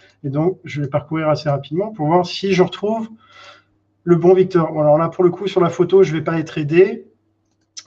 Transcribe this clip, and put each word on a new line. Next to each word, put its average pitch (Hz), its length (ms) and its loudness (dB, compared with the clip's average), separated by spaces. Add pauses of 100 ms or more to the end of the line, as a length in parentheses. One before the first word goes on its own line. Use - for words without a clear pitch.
(240)
Et 143 60 -8
donc, 160 340 -2
je 143 180 -10
vais 139 60 -6
parcourir 156 420 -4
assez 151 200 -2
rapidement 165 420 -4
pour 151 140 -6
voir 175 200 2
si 190 280 -6
je 180 80 2
retrouve 220 480 -4 (920)
le 170 120 4
bon 175 180 4
Victor. 180 380 2
Bon, 156 100 -2
alors 151 160 4
là, 165 120 -2
pour 185 140 -2
le 175 80 4
coup, 196 160 -8
sur 180 140 0
la 170 80 2
photo, 185 340 4
je 151 100 0
vais 156 80 -4
pas 165 160 -4
être 156 200 -8
aidé. 175 500 2 (800)